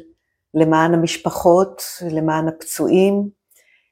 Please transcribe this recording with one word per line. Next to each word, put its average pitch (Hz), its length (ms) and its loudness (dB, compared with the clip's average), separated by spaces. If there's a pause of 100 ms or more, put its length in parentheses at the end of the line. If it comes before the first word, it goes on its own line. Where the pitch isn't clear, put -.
(540)
למען 160 400 2
המשפחות, 175 880 0 (280)
למען 156 380 -2
הפצועים, 196 800 0 (640)